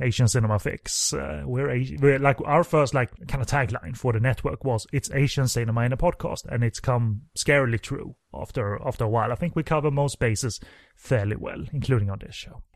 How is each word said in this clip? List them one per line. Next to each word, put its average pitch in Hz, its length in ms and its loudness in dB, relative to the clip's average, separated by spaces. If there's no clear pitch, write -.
Asian 123 280 4
Cinema 107 320 2
Fix. - 520 -4
Uh, 143 320 -6
we're, 135 260 -2
Asi-, 131 260 -2
we're, 139 240 6
like, 139 240 4
our 151 180 4
first, 151 320 2
like, 123 160 0
kind 139 160 -2
of 117 60 -2
tagline 120 480 -2
for 123 160 0
the 110 80 0
network 127 420 0
was, 120 300 -2
"It's - 180 -2
Asian 139 380 2
Cinema 117 320 0
in 123 120 2
a 131 40 0
Podcast," - 500 -2
and 117 160 -2
it's 117 160 0
come 117 440 0
scarily 131 440 2
true - 340 -8
after, 101 540 -6
after 127 160 -4
a 110 60 0
while. 113 240 0
I - 20 -2
think 170 220 -4
we 160 80 0
cover 151 260 0
most 143 300 0
bases 113 400 0
fairly 107 400 0
well, 87 380 -8
including 120 380 0
on 98 100 -6
this - 160 -16
show. - 260 -16